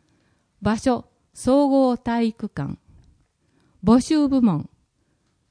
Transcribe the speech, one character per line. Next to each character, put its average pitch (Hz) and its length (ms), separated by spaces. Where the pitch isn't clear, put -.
場 208 160
所、 240 280
総 277 360
合 262 280
体 233 320
育 220 200
館。 - 280
募 220 160
集 294 280
部 269 140
門。 170 280